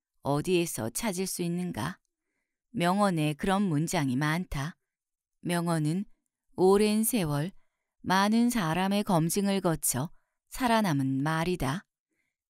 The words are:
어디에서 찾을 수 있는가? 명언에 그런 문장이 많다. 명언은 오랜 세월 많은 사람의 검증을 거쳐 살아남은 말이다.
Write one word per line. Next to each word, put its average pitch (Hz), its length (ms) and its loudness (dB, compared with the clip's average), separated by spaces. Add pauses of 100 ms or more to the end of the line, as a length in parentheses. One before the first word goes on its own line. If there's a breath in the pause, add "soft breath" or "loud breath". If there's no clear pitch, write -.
(220)
어디에서 156 680 -2
찾을 190 360 -4
수 - 160 -6
있는가? 175 560 -6 (720)
명언에 175 640 2
그런 196 280 0
문장이 156 540 0
많다. 156 600 -4 (640)
명언은 170 640 -2 (500)
오랜 208 480 4
세월 165 480 -2 (520)
많은 214 480 2
사람의 196 540 0
검증을 196 560 0
거쳐 160 500 -2 (400)
살아남은 160 720 0
말이다. 160 640 -2 (680)